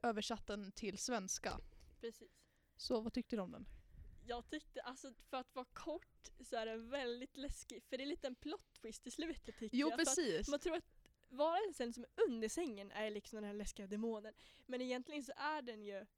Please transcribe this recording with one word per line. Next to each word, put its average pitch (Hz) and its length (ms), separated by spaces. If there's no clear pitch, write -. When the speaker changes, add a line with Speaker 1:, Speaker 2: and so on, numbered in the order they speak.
Speaker 1:
översatt 214 440
den 202 260
till 208 260
svenska. - 600
Speaker 2:
Precis. - 300
Speaker 1:
Så - 240
vad 226 120
tyckte 240 240
du 208 60
om 175 100
den? - 140
Speaker 2:
Jag 240 240
tyckte, 302 320
alltså, 254 300
för 269 60
att 254 180
vara 254 180
kort - 580
så 247 160
är 220 100
den 226 240
väldigt 254 460
läskig. - 520
För 269 100
det 269 60
är - 20
lite 294 200
en 254 80
plot - 460
twist - 260
i 254 40
slutet, - 480
tycker 226 180
Speaker 1:
Jo, 285 120
Speaker 2:
jag. - 100
För 330 40
att 330 140
Speaker 1:
precis. 208 320
Speaker 2:
man 285 120
tror 330 160
att 339 80
varelsen 302 640
som 240 120
är - 240
under 226 200
sängen 214 420
är 214 200
liksom 208 260
den 214 80
här 208 100
läskiga 208 320
demonen. 214 480
Men 247 140
egentligen 254 440
så 254 120
är 302 260
den 226 200
ju 202 240